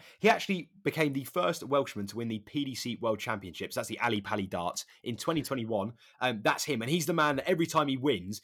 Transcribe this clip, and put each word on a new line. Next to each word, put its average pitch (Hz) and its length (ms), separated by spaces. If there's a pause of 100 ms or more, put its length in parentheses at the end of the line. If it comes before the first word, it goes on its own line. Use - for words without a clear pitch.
(200)
He 208 100
actually 185 400 (140)
became 147 280
the 139 120
first 175 380
Welshman 135 460
to 107 80
win 117 120
the 110 120
P 143 240
D 131 100
C 117 260
World 110 200
Championships. 95 560
That's 117 120
the 113 120
Ali 110 220
Pali 101 240
darts 87 400 (180)
in 120 140
twenty 165 240
twenty-one. 113 500 (300)
Um, 120 200
that's 151 220
him. 127 160
And 117 100
he's 170 140
the 175 80
man 151 240
that 131 100
every 170 200
time 151 220
he 135 100
wins, 107 460